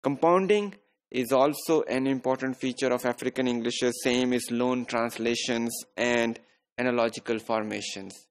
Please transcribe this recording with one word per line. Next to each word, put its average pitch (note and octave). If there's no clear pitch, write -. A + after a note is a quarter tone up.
Compounding F#3
is B2
also D3
an C3
important C3
feature B2+
of B2
African B2+
Englishes, A#2+
same B2
is A#2+
loan B2
translations A#2
and A#2
analogical A#2+
formations. G#2